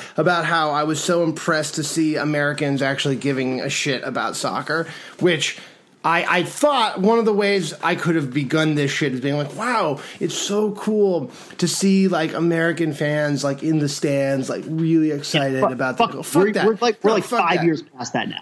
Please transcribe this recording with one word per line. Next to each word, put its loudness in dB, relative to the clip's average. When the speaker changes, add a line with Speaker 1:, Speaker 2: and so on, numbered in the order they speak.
Speaker 1:
about 2
how 2
I 0
was -2
so 2
impressed 0
to -2
see 0
Americans 0
actually 0
giving -2
a -4
shit -2
about -4
soccer, -4
which 0
I, 2
I 0
thought 0
one 4
of 2
the 2
ways 0
I 2
could 0
have 0
begun 0
this 0
shit -2
is -4
being -2
like, -4
"Wow, 0
it's -4
so 0
cool 0
to 0
see, 4
like, 0
American 0
fans, 0
like, -2
in 2
the 0
stands, 0
like, -4
really 2
excited -2
Speaker 2:
Yeah, 0
fuck, 2
Speaker 1:
about -2
the 4
Speaker 2:
fuck, -2
Speaker 1:
goal." -8
Fuck 2
Speaker 2:
we're, 2
Speaker 1:
that. 2
Speaker 2:
we're, 2
like, 0
we're, 4
Speaker 1:
No, 4
Speaker 2:
like, 0
Speaker 1:
fuck 0
Speaker 2:
five 2
Speaker 1:
that. 0
Speaker 2:
years 2
past -12
that -2
now. -8